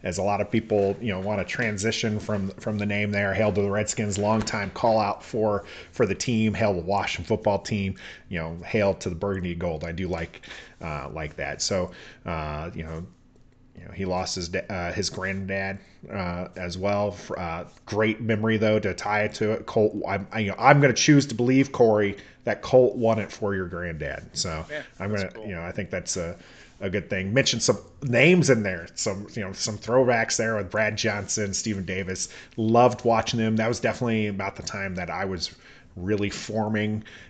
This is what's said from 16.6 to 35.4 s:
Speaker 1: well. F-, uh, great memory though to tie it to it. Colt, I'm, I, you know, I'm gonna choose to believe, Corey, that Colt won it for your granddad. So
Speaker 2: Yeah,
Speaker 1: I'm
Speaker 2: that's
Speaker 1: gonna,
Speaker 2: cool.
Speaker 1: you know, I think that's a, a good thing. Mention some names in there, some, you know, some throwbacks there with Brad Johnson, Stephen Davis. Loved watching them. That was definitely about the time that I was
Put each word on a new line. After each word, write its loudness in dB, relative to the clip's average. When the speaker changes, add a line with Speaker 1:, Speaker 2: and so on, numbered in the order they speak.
Speaker 1:
well. 0
F-, -10
uh, -6
great 0
memory 2
though 4
to -2
tie 0
it -2
to 0
it. -4
Colt, 2
I'm, -4
I, -4
you 0
know, -4
I'm 10
gonna 6
choose 8
to -6
believe, 4
Corey, 6
that -2
Colt 6
won 4
it -4
for -2
your -2
granddad. -8
So -4
Speaker 2:
Yeah, -8
Speaker 1:
I'm -4
Speaker 2:
that's 0
Speaker 1:
gonna, -8
Speaker 2:
cool. -12
Speaker 1:
you -8
know, -8
I -8
think -6
that's -6
a, -4
a -4
good -2
thing. -2
Mention 2
some 2
names 6
in 6
there, -4
some, -4
you -6
know, -8
some -6
throwbacks 2
there 0
with -4
Brad 0
Johnson, -2
Stephen -4
Davis. -6
Loved 6
watching 2
them. 2
That 2
was -2
definitely 0
about -6
the -12
time -6
that -6
I -4
was -6